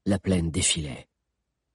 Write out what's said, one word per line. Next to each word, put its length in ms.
La 140
plaine 320
défilait. 560